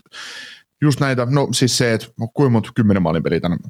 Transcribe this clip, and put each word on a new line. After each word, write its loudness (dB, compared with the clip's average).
just 2
näitä, 0
no 2
siis 0
se, 2
että -4
kuinka 2
monta 2
kymmenen 4
maalin 0
peliä 0
tänä, -2